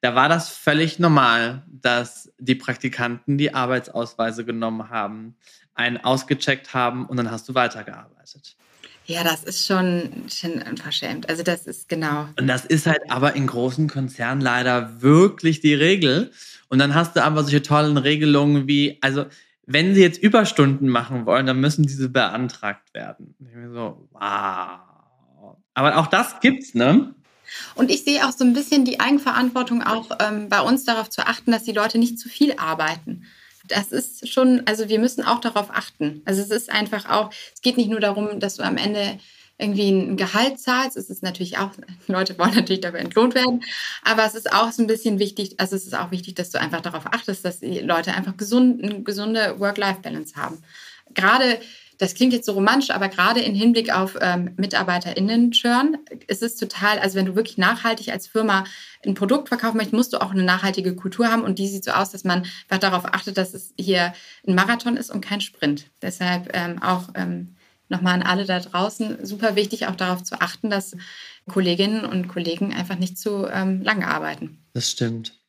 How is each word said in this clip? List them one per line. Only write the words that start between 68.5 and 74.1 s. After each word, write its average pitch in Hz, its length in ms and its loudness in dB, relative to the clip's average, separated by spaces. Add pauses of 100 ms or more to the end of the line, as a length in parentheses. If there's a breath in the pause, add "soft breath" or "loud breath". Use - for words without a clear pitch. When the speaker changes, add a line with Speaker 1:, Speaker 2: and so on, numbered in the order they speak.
Speaker 2:
draußen, 208 640 -4
super 202 300 -2
wichtig, 208 320 -2
auch 185 80 -4
darauf 180 280 -4
zu - 180 -6
achten, 175 280 -4
dass 196 260 -4 (540 loud breath)
Kolleginnen 196 540 0
und 180 240 -4
Kollegen 175 460 -4
einfach 180 260 -6
nicht 185 180 -4
zu, 202 340 -4
ähm, 190 300 -2
lange 208 260 -2
arbeiten. 156 520 -6 (140)